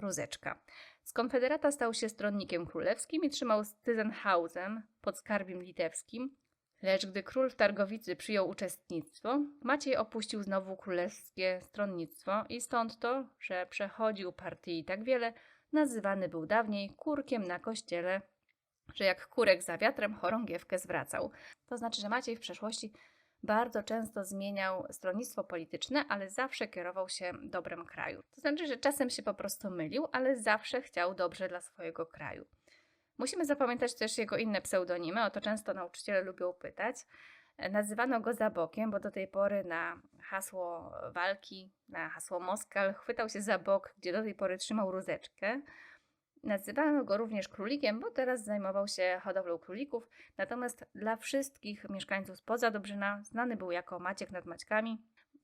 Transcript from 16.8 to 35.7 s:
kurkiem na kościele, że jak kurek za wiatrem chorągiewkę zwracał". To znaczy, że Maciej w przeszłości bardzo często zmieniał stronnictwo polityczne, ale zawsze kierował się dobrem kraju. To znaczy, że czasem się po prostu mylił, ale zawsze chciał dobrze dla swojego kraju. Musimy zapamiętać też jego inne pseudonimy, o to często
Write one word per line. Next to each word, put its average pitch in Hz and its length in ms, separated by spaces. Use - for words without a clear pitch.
kurkiem 277 520
na 175 160
kościele, 185 640
że 202 100
jak 185 220
kurek 196 360
za 165 160
wiatrem 214 360
chorągiewkę 190 640
zwracał". - 520
To 240 100
znaczy, 226 240
że 202 80
Maciej 233 280
w 220 40
przeszłości 214 520
bardzo 220 400
często 220 420
zmieniał 196 640
stronnictwo 190 540
polityczne, 180 640
ale 196 220
zawsze 254 380
kierował 185 400
się 180 240
dobrem 175 440
kraju. - 360
To - 60
znaczy, 311 260
że 262 100
czasem 269 340
się - 120
po 208 120
prostu 202 360
mylił, 180 420
ale 262 240
zawsze 220 460
chciał 180 320
dobrze 180 340
dla 175 120
swojego 165 460
kraju. - 400
Musimy 320 260
zapamiętać 254 500
też - 240
jego 214 180
inne 208 240
pseudonimy, 180 640
o 196 60
to 202 100
często 208 340